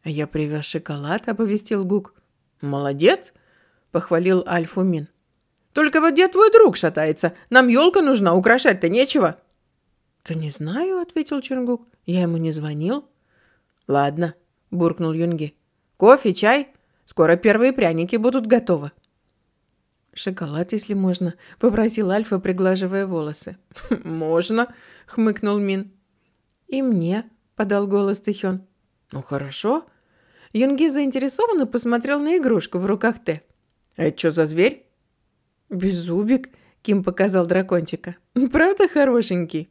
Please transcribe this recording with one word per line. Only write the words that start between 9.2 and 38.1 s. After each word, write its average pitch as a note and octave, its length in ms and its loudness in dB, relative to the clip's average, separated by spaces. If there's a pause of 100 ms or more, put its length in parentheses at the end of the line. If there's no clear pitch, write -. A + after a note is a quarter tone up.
"Да E3 80 -8
не D#3 160 -6
знаю", D4+ 500 -4
ответил D#4 400 -6
Чонгук. B3 460 -4 (200)
"Я F3+ 160 0
ему E3+ 160 0
не D#3+ 140 -2
звонил". D#3 520 -4 (840)
"Ладно", C#3+ 480 -2 (360)
буркнул E3 420 -2
Юнги. D#3+ 420 -4 (420)
"Кофе, A#3 360 6
чай? C4 360 0 (360)
Скоро E3 320 4
первые A3 360 2
пряники F3+ 440 0
будут A#3+ 300 0
готовы". F#3+ 460 0 (1200)
"Шоколад, F3 580 -6
если G#3 220 -6
можно", F#3 400 -2 (240)
попросил A3 520 0
Альфа, G#3 280 -2
приглаживая F#3 680 -2
волосы. D#3+ 520 -8 (320)
<laughs> - 140 -4
"Можно", E3 680 -2 (320)
хмыкнул G#3 520 -2
Мин. G3 340 -4 (760)
"И C4+ 140 -4
мне", G#3 480 -2 (300)
подал G3+ 260 0
голос G3 340 0
Тэхён. F#3+ 420 -4 (500)
"Ну C#3 80 -8
хорошо". C#3+ 640 -4 (680)
Юнги C4+ 340 2
заинтересованно C#4 800 0
посмотрел A#3+ 540 -2
на D#4+ 180 0
игрушку A3+ 400 0
в F#3 80 -2
руках A3 360 -2
Тэ. D#3 200 -6 (540)
"А E3 80 -2
это D#3+ 120 0
чё E3 140 0
за D#3+ 160 0
зверь?" F3 400 -2 (840)
"Беззубик", F#3+ 800 -2 (320)
Ким F#3+ 240 0
показал F#3 400 0
дракончика. F3 720 -2 (340)